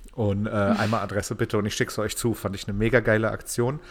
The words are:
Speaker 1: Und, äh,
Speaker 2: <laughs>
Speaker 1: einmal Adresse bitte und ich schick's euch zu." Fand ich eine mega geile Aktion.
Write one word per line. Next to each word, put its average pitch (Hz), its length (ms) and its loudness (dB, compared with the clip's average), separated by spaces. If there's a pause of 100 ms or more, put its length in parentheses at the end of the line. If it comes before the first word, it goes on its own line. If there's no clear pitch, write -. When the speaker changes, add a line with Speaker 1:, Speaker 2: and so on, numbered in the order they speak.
(120)
Speaker 1:
Und, 104 340 0
äh, - 40 -4
Speaker 2:
<laughs> 101 280 2
Speaker 1:
einmal 110 240 2
Adresse 101 320 -4
bitte 110 220 0
und 104 80 2
ich 110 100 -2
schick's - 240 -2
euch 104 200 -2
zu." 113 160 0
Fand 98 200 -4
ich - 140 -10
eine 101 80 -2
mega 113 240 4
geile 110 300 4
Aktion. 120 500 -2 (100)